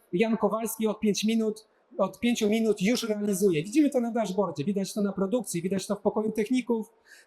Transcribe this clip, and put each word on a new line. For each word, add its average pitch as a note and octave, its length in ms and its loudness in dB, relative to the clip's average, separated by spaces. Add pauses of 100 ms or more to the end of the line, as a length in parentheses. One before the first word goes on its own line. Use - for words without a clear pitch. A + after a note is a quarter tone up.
(120)
Jan A3 240 2
Kowalski A3 500 -2
od G#3 120 -2
pięć G3+ 240 0
minut, A3 440 0 (300)
od G3 220 -2
pięciu A#3 300 2
minut A3 320 2
już A3 220 2
realizuje. G#3 600 2
Widzimy C4+ 260 4
to C4+ 120 0
na A#3 100 -2
dashboardzie, F#3+ 520 -2
widać G3 300 -2
to G#3+ 80 -4
na G3+ 120 -2
produkcji, F#3+ 480 -2
widać F#3+ 260 -2
to G3+ 80 -2
w - 60 -10
pokoju G#3+ 300 0
techników. A3+ 600 -2 (340)